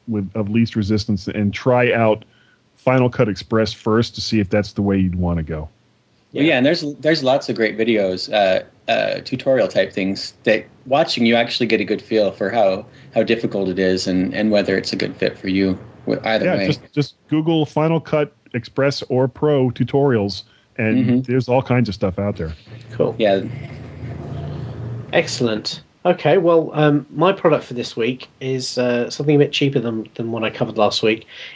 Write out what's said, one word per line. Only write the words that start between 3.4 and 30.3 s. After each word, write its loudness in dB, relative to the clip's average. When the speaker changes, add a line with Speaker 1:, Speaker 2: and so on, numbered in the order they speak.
Speaker 1:
first 0
to -8
see -2
if 0
that's 0
the -4
way 2
you'd 0
wanna -2
go. -8
Speaker 2:
Well, 0
yeah, 4
and 2
there's, 0
there's 0
lots 2
of -2
great 0
videos, 0
uh, 2
uh, -2
tutorial 0
type 0
things -4
that 2
watching 0
you 4
actually 0
get 2
a -2
good -2
feel 2
for -4
how, 2
how 2
difficult -2
it -2
is 0
and, 0
and 0
whether 2
it's -4
a -4
good -4
fit -2
for -8
you. 2
Wh-, -2
either 0
Speaker 1:
Yeah, 0
Speaker 2:
way. -2
Speaker 1:
just, -4
just -2
Google 2
Final 0
Cut -2
Express -2
or 0
Pro 2
tutorials, 0
and 2
Speaker 2:
Mm-hmm. 2
Speaker 1:
there's 0
all 4
kinds 2
of -4
stuff -2
out -2
there. -6
Speaker 3:
Cool. -2
Speaker 2:
Yeah. 2
Speaker 3:
Excellent. -2
Okay, 2
well, 2
um, 2
my 2
product 0
for -12
this -8
week -4
is, -4
uh, 0
something 0
a 6
bit 4
cheaper 0
than, -4
than -6